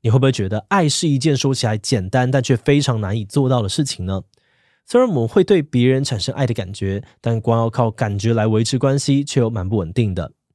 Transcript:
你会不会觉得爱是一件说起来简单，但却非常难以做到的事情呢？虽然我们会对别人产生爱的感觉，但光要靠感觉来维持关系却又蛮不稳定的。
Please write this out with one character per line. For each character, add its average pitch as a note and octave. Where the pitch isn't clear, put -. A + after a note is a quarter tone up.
你 A2+
会 C3
不 B2
会 C3+
觉 C3
得 G#2+
爱 F#3+
是 D#3
一 C#3
件 C#3+
说 C3+
起 A#2+
来 G#2+
简 G2+
单， B2+
但 C3
却 B2+
非 C#3+
常 B2
难 G#2
以 G#2
做 C3
到 B2
的 G2
事 D3+
情 A2
呢？ F#2+
虽 A#3+
然 B3+
我 D3
们 A2+
会 F#3
对 F#3
别 B2
人 C3
产 G#2+
生 -
爱 C#3
的 A#2
感 F#2+
觉， G2+
但 A2+
光 A#2
要 A#2
靠 A#2
感 G2+
觉 A2+
来 A2
维 A2
持 B2
关 C3+
系 C#3+
却 C#3+
又 A2+
蛮 G2+
不 G#2
稳 E2
定 G#2
的。 E2+